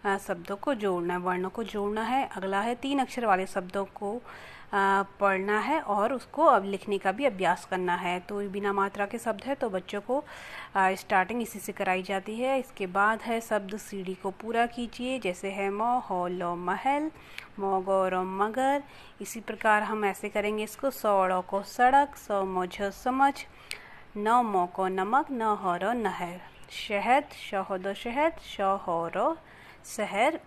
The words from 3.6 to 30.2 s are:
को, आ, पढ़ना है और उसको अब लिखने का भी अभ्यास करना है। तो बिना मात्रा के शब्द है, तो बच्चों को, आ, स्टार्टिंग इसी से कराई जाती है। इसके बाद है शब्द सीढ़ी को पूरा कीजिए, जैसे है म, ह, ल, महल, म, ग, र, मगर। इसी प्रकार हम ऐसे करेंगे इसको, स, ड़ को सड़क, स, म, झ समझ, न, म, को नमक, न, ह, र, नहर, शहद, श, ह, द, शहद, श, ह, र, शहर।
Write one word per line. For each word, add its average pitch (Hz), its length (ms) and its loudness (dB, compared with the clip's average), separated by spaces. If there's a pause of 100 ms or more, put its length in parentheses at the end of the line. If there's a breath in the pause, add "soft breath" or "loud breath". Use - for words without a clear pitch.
को, 208 360 -6 (520 loud breath)
आ, 196 300 4
पढ़ना 196 560 0
है 285 220 0
और 208 320 2
उसको 277 320 0
अब 220 200 8
लिखने 196 320 -2
का 190 140 2
भी 254 140 -2
अभ्यास 185 400 2
करना 180 300 0
है। 180 240 -2
तो 202 300 -6
बिना 202 240 0
मात्रा 202 320 0
के 226 120 -8
शब्द 214 260 -4
है, 269 120 -2
तो 233 140 -2
बच्चों 190 320 -4
को, 269 220 -2 (520 loud breath)
आ, 190 200 4
स्टार्टिंग 202 460 2
इसी 208 180 -6
से 202 120 -8
कराई 190 320 0
जाती 196 320 -4
है। 262 240 0
इसके 202 280 -6
बाद 208 340 4
है 226 200 -2
शब्द 208 360 -2
सीढ़ी 190 380 -8
को 190 160 -6
पूरा 233 340 2
कीजिए, 240 540 -6
जैसे 196 320 -4
है 196 180 -2
म, 202 120 -4
ह, 247 300 0
ल, 180 320 -2
महल, 202 680 -2 (480 loud breath)
म, 190 220 0
ग, 185 80 -8
र, 185 300 4
मगर। 220 640 0 (380 loud breath)
इसी 202 180 -10
प्रकार 214 440 2
हम 214 220 -2
ऐसे 196 240 0
करेंगे 214 340 0
इसको, 269 260 -4
स, - 160 -6
ड़ 185 360 4
को 196 220 -2
सड़क, 277 520 4
स, - 160 -18
म, 190 340 0
झ 180 160 -8
समझ, 262 520 2 (840 loud breath)
न, 208 120 0
म, 214 360 4
को 185 220 -2
नमक, 202 440 2
न, 240 100 -4
ह, 196 340 2
र, 190 180 0
नहर, 185 480 -4 (280)
शहद, 226 540 2 (280)
श, - 20 -6
ह, 190 240 -2
द, 196 160 -4
शहद, 285 460 0
श, - 220 -8
ह, 196 280 2
र, 175 480 0 (480 loud breath)
शहर। 254 600 0